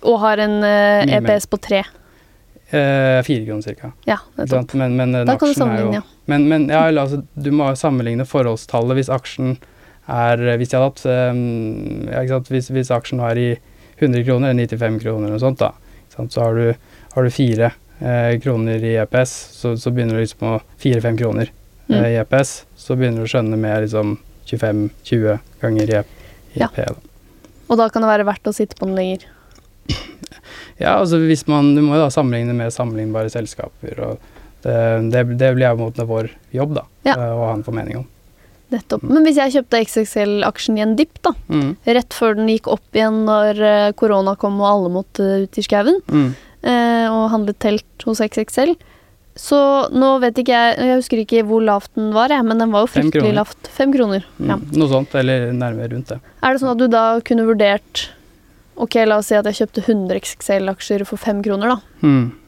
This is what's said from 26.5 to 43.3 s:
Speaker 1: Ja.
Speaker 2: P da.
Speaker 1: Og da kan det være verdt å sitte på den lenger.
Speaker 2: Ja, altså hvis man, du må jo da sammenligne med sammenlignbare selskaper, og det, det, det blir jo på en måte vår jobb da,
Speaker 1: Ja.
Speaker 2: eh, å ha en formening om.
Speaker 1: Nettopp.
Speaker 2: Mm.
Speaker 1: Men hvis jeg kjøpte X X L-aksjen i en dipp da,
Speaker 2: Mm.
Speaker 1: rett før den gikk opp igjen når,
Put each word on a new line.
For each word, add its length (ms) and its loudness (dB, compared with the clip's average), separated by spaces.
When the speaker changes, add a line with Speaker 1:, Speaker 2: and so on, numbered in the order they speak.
Speaker 1:
Ja. 80 -2
Speaker 2:
P 140 -6
da. 120 -6
Speaker 1:
Og 100 2
da 100 4
kan 140 -2
det 60 2
være 180 2
verdt 180 -4
å 100 -2
sitte 220 -4
på 100 -6
den 100 -4
lenger. 280 -4
Speaker 2:
Ja, 200 2
altså 220 2
hvis 260 2
man, 300 4
du 80 4
må 100 2
jo 80 4
da 80 2
sammenligne 460 -2
med 180 -4
sammenlignbare 560 -4
selskaper, 720 -10
og 200 -8
det, 120 -2
det, 100 2
det 160 4
blir 140 4
jo 80 2
på 80 -4
en 60 -6
måte 180 -6
vår 220 -4
jobb 200 -2
da, 100 -6
Speaker 1:
Ja. 80 4
Speaker 2:
eh, 220 -4
å 100 -2
ha 80 -2
en 80 -4
formening 380 -8
om. 60 -12
Speaker 1:
Nettopp. 320 -4
Speaker 2:
Mm. 100 -4
Speaker 1:
Men 120 6
hvis 100 4
jeg 160 2
kjøpte 300 2
X 160 -6
X 180 -2
L-aksjen 600 0
i 40 0
en 140 2
dipp 260 0
da, 100 2
Speaker 2:
Mm. 280 -2
Speaker 1:
rett 300 2
før 200 2
den 120 0
gikk 240 0
opp 200 -4
igjen 340 2
når, 340 2